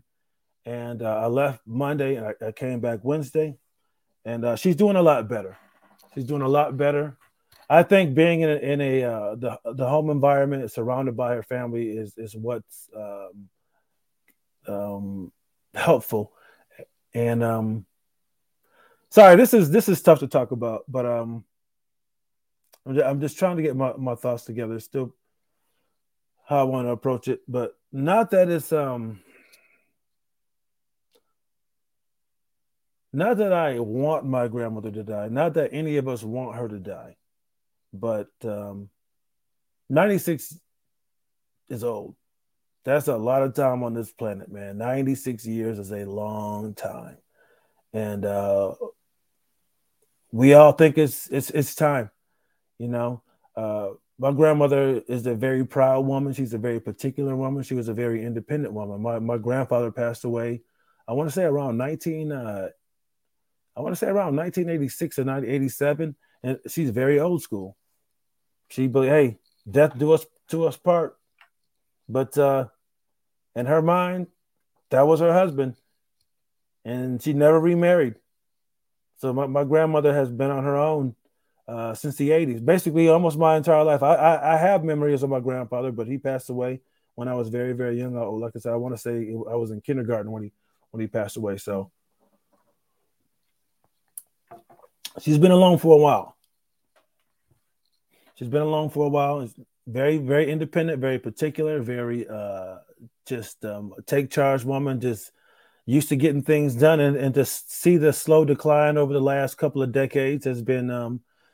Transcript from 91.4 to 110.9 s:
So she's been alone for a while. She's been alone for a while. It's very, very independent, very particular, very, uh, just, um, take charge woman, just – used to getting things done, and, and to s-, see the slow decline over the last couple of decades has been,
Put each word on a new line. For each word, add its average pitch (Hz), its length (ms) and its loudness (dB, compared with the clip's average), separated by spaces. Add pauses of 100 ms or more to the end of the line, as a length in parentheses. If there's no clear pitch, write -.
So 98 340 -8 (3250)
she's 151 160 2
been 180 140 8
alone 180 260 8
for 165 160 8
a 151 80 10
while. 131 340 2 (2000)
She's 123 140 -12
been 147 120 0
alone 156 280 -2
for 147 160 0
a 143 40 0
while. 143 300 0
It's 120 140 -12 (340)
very, 135 300 0
very 143 340 0
independent, 160 480 -4
very 131 200 -2
particular, 151 640 -4
very, 120 460 -6
uh, 98 520 -10 (460)
just, - 380 -12
um, 104 300 -10 (120)
take 139 260 -2
charge 135 340 0
woman, 135 340 -4
just – 117 320 -6 (540)
used 131 240 0
to 143 80 2
getting 143 240 2
things 147 340 2
done, 151 240 6
and, 143 160 4
and 131 200 -2
to 139 60 4
s-, - 260 -4
see - 280 2
the 151 160 4
slow 156 320 4
decline 147 540 2
over 143 160 2
the 139 80 2
last 139 340 0
couple 143 260 -2
of 127 120 -2
decades 135 500 0
has 123 180 -4
been, 123 300 -2